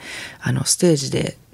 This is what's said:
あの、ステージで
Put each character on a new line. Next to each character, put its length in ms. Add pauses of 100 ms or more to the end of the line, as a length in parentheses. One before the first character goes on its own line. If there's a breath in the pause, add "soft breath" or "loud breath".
(400 loud breath)
あ 140
の、 100
ス 140
テ 160
ー 20
ジ 160
で 260 (160)